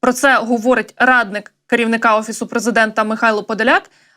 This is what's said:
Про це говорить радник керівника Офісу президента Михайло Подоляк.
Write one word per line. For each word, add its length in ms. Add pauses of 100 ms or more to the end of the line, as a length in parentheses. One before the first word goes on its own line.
Про 120
це 240
говорить 600
радник 560 (140)
керівника 500
Офісу 300
президента 560
Михайло 400
Подоляк. 400 (340)